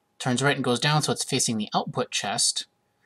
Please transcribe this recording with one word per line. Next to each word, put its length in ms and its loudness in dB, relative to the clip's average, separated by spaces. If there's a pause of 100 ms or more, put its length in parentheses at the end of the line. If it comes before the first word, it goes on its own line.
(200)
turns 240 0
right 120 4
and 80 -4
goes 160 2
down, 220 4
so 100 -2
it's 120 -2
facing 340 0
the 160 -4
output 380 -2
chest. 540 0 (400)